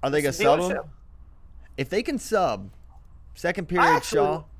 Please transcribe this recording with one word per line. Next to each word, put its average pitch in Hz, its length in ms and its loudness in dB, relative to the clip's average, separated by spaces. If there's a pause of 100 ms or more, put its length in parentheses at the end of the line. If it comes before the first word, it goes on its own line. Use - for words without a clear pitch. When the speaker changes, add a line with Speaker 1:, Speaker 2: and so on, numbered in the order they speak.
Speaker 1:
are 135 80 -2
they 151 100 2
Speaker 2:
it's 143 220 -2
Speaker 1:
gonna 147 140 6
Speaker 2:
the 170 100 0
Speaker 1:
sub 185 60 0
him? 156 60 -2
Speaker 2:
dealership. - 100 -10 (880)
Speaker 1:
If 131 140 -4
they 190 120 0
can 285 160 -4
sub, 120 520 -2 (640)
second 175 320 -4
Speaker 2:
I - 20 -18
Speaker 1:
period 180 200 4
Speaker 2:
actually, 480 300 2
Speaker 1:
Shaw. 151 260 2 (160)